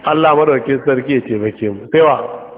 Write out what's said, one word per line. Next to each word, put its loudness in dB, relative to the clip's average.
Allah 4
madaukakin 2
sarki 0
ya 2
taimake -4
mu. -12
Sai 4
wa? 0